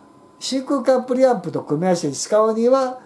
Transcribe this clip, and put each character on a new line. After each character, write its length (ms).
真 260
空 160
管 240
プ 100
リ 100
ア 80
ン 80
プ 100
と 120
組 180
み 60
合 40
わ 40
せ 140
て 60
使 240
う 140
に 160
は、 360